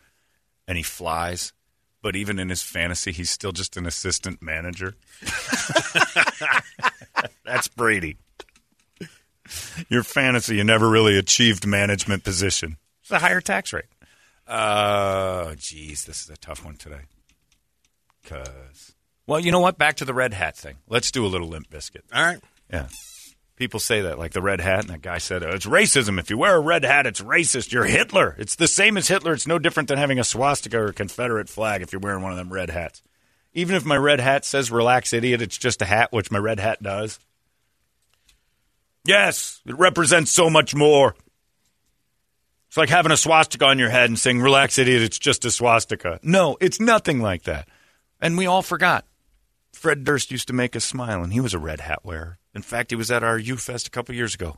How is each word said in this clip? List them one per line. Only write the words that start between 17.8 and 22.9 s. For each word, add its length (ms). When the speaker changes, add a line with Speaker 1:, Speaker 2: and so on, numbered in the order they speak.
Speaker 1:
'Cause, 680
well, 140
you 120
know 80
what? 180
Back 200
to 80
the 80
red 200
hat 220
thing. 220
Let's 240
do 140
a 20
little 200
Limp 240
Bizkit. 300
Speaker 2:
All 100
right. 160
Speaker 1:
Yeah. 160